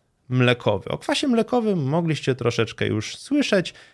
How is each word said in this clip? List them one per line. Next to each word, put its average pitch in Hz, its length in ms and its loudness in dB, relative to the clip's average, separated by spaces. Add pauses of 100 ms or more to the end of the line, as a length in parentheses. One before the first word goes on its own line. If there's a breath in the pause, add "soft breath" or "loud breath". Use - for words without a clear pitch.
(300)
mlekowy. 123 600 2
O - 80 -2
kwasie - 300 -2
mlekowym 220 560 2
mogliście 147 520 0
troszeczkę 117 520 -2
już 107 300 -4
słyszeć. 233 560 0 (200 loud breath)